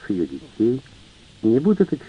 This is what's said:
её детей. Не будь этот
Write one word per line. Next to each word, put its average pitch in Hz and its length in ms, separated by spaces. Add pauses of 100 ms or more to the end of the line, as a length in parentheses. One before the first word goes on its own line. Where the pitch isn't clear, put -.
(100)
её 87 160
детей. 110 560 (600)
Не 113 180
будь 190 200
этот 175 280